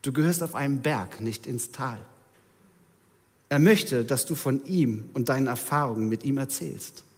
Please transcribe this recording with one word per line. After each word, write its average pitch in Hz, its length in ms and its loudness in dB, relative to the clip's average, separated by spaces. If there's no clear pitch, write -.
Du 135 100 -2
gehörst 170 300 2
auf 165 140 -4
einem 139 260 0
Berg, 113 400 -2
nicht 113 240 -6
ins - 260 -6
Tal. 123 280 -8
Er 143 100 2
möchte, 151 440 6
dass 123 220 0
du 160 100 -2
von 135 300 0
ihm 127 480 0
und 127 160 -2
deinen 131 180 2
Erfahrungen 120 640 0
mit 113 140 -2
ihm 135 140 0
erzählst. - 640 -8